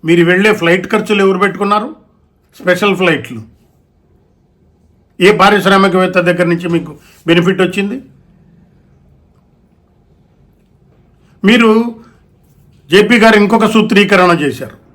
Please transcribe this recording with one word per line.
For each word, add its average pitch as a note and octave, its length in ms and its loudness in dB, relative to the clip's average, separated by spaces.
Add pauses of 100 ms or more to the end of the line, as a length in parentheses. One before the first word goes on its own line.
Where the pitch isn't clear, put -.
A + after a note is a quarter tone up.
మీరు E3+ 240 2
వెళ్ళే G3 200 2 (100)
ఫ్లైట్ F3 320 -2
ఖర్చులు G#3 320 -2
ఎవరు F#3+ 180 0
పెట్టుకున్నారు? G3+ 460 -4 (720)
స్పెషల్ F3+ 420 -2
ఫ్లైట్లు. B2+ 400 -4 (1900)
ఏ - 20 6 (120)
పారిశ్రామికవేత్త F#3+ 800 2 (100)
దగ్గర F3 240 -2
నుంచి E3+ 220 -6
మీకు D#3 160 -6 (360)
బెనిఫిట్ F3 380 0
వచ్చింది? G3 340 -6 (3500)
మీరు, A3+ 220 4 (1200)
జేపీ G#3 300 2
గారు A3 200 4
ఇంకొక G#3+ 320 0
సూత్రీకరణ G3 580 2 (100)
చేశారు. C3 340 -8 (180)